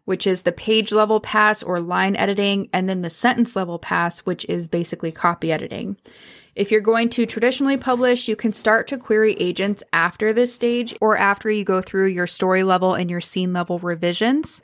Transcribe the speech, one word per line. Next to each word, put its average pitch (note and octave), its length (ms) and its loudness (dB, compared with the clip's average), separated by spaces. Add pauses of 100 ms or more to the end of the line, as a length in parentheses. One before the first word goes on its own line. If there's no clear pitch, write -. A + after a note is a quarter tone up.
which F#3+ 220 -2
is F#3 160 0
the F3 80 2
page G#3+ 400 0
level G#3+ 280 4
pass G#3+ 440 2
or F3 160 -4
line F#3 360 0
editing, G3+ 560 0
and F#3 160 0
then F#3 140 -2
the E3+ 80 -6
sentence - 460 0
level F3 240 -4
pass, E3+ 480 -2
which F3+ 180 -4
is F3 220 -4
basically E3+ 440 -4
copy E3 400 -2
editing. - 460 -6 (580)
If G3+ 140 -2
you're G#3+ 120 4
going A3+ 280 2
to A#3+ 160 0
traditionally B3+ 520 0
publish, B3 500 0
you G#3+ 80 0
can A3 180 -2
start A3 360 2
to C4+ 100 -6
query G#3+ 400 2
agents F#3+ 420 -2 (100)
after F3 400 0
this A#3+ 220 2
stage A#3+ 480 -2
or G#3+ 160 4
after G3+ 320 0
you G#3+ 140 0
go F#3 180 0
through F#3+ 280 0
your F3 180 -2
story F#3 340 2
level F#3 320 2
and F3+ 160 -2
your F3 120 -4
scene F3+ 320 -2
level F3 260 -2
revisions F3+ 840 -2